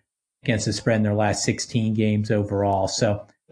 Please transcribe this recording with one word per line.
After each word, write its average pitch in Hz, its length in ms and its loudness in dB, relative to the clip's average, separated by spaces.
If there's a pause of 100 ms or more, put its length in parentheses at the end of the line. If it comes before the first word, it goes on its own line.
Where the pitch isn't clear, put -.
(440)
against 110 220 0
the 104 60 0
spread 110 260 0
in 107 40 2
their 104 100 2
last 104 300 0
sixteen 110 500 -2
games 107 380 0
overall. 101 560 0
So 104 400 -2 (260)